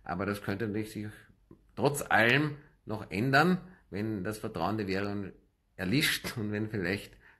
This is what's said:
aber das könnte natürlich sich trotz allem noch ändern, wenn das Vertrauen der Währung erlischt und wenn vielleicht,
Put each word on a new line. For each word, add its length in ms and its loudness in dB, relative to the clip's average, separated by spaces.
aber 200 -2
das 180 -2
könnte 240 -2
natürlich 260 -4
sich 140 -8
trotz 280 2
allem 540 4
noch 240 -8
ändern, 480 4
wenn 340 -4
das 140 -4
Vertrauen 400 -2
der 80 -2
Währung 460 -4
erlischt 600 0
und 160 -4
wenn 180 -2
vielleicht, 420 -2